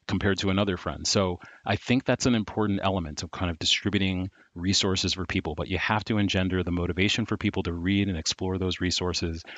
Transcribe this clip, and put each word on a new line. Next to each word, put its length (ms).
compared 320
to 100
another 300
friend. 280
So 320
I 100
think 280
that's 200
an 100
important 480
element 400
of 80
kind 200
of 80
distributing 720
resources 600
for 120
people, 280
but 140
you 80
have 280
to 120
engender 460
the 80
motivation 560
for 100
people 280
to 100
read 340
and 80
explore 400
those 240
resources. 640